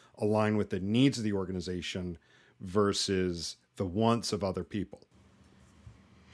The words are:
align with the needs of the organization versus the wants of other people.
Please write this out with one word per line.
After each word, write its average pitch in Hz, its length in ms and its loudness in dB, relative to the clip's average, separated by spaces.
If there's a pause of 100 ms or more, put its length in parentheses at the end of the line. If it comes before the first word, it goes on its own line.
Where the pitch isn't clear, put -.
(160)
align 107 400 2
with 101 140 0
the 98 100 -2
needs 117 380 2
of 110 60 -6
the 104 100 0
organization 90 800 -4 (420)
versus 95 1000 0 (200)
the 101 80 -2
wants 110 480 2
of 95 100 -2
other 92 220 -2
people. - 380 -6 (1300)